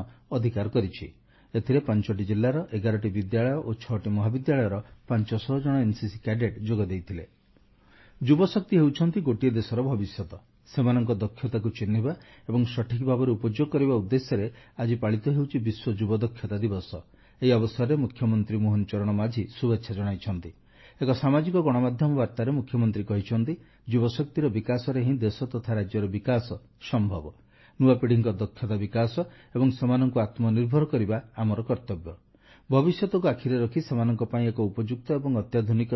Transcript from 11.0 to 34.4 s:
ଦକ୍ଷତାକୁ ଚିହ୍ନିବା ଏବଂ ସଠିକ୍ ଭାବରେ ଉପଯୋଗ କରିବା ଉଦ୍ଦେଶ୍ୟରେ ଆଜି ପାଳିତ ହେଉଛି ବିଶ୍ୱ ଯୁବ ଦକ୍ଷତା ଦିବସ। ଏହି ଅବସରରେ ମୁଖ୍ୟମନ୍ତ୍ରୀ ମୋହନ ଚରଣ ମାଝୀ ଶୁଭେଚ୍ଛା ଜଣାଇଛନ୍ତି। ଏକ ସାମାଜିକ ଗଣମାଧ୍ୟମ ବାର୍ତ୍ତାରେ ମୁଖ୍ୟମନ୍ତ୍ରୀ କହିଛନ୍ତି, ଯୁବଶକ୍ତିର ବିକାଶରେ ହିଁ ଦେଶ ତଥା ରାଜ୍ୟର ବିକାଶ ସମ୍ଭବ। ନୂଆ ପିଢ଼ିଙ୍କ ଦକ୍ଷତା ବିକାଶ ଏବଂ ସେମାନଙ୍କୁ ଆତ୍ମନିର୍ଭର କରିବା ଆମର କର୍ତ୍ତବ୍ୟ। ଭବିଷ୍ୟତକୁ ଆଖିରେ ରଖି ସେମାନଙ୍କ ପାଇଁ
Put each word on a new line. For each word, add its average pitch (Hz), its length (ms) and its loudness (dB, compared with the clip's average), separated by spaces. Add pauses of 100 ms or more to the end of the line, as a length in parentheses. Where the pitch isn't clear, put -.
ଦକ୍ଷତାକୁ 110 560 -4
ଚିହ୍ନିବା 110 420 0 (320)
ଏବଂ 120 220 0
ସଠିକ୍ 120 380 -2
ଭାବରେ 127 280 2
ଉପଯୋଗ 113 360 0
କରିବା 139 280 2
ଉଦ୍ଦେଶ୍ୟରେ 110 500 0 (320)
ଆଜି 117 180 0
ପାଳିତ 110 320 0
ହେଉଛି 143 320 0
ବିଶ୍ୱ 110 380 -2
ଯୁବ 107 200 0
ଦକ୍ଷତା 104 400 -4
ଦିବସ। 101 320 -2 (520)
ଏହି 127 100 4
ଅବସରରେ 120 460 2
ମୁଖ୍ୟମନ୍ତ୍ରୀ 110 600 0
ମୋହନ 107 280 4
ଚରଣ 104 260 -2
ମାଝୀ 107 380 -2
ଶୁଭେଚ୍ଛା 113 440 -2
ଜଣାଇଛନ୍ତି। 95 580 -4 (480)
ଏକ 131 120 0
ସାମାଜିକ 147 460 2
ଗଣମାଧ୍ୟମ 127 560 2
ବାର୍ତ୍ତାରେ 123 380 0
ମୁଖ୍ୟମନ୍ତ୍ରୀ 117 520 0
କହିଛନ୍ତି, 113 500 0 (340)
ଯୁବଶକ୍ତିର 123 600 0
ବିକାଶରେ 123 540 -2
ହିଁ 127 160 2
ଦେଶ 110 200 0 (120)
ତଥା 113 240 -4
ରାଜ୍ୟର 104 340 -2
ବିକାଶ 117 400 -2 (300)
ସମ୍ଭବ। 95 480 -2 (540)
ନୂଆ 131 160 8
ପିଢ଼ିଙ୍କ 120 360 2
ଦକ୍ଷତା 104 460 -4
ବିକାଶ 101 360 0 (380)
ଏବଂ 127 200 4
ସେମାନଙ୍କୁ 127 480 2
ଆତ୍ମନିର୍ଭର 117 640 2
କରିବା 110 320 0 (160)
ଆମର 107 280 0
କର୍ତ୍ତବ୍ୟ। 87 500 -6 (580)
ଭବିଷ୍ୟତକୁ 180 580 2
ଆଖିରେ 127 320 0
ରଖି 120 220 0
ସେମାନଙ୍କ 117 420 0
ପାଇଁ 120 240 -2